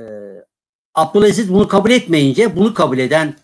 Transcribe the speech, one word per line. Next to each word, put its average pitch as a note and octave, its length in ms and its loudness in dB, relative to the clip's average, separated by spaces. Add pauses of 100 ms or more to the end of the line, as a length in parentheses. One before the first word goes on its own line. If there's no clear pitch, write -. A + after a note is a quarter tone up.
(960)
Abdülaziz G3+ 580 0
bunu G3+ 140 4
kabul G3 240 0
etmeyince E3 640 0
bunu G#3+ 180 0
kabul C3 240 -2
eden D3 460 -2